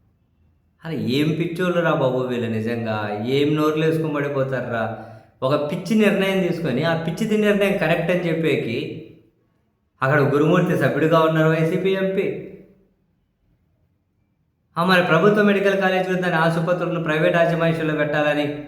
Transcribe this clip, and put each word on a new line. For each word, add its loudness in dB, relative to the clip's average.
అరే, -8
ఏం 0
పిచ్చోళ్ళు -2
రా 2
బాబు 0
వీళ్ళు -2
నిజంగా, -4
ఏం 2
నోర్లు 0
వేసుకొని 0
పడిపోతారు -2
రా. -4
ఒక 0
పిచ్చి -2
నిర్ణయం 2
తీసుకొని -2
ఆ 0
పిచ్చిది -2
నిర్ణయం 2
కరెక్ట్ 0
అని 0
చెప్పేకి -2
అక్కడ 2
గురుమూర్తి 2
సభ్యుడిగా 2
ఉన్నారు 4
వైసీపీ 0
ఎంపీ. -2
ఆ, 0
మరి 4
ప్రభుత్వ 4
మెడికల్ 2
కాలేజీలు 0
దాని -2
ఆసుపత్రులను 0
ప్రైవేట్ 0
యాజమాన్యంలో 0
పెట్టాలని 0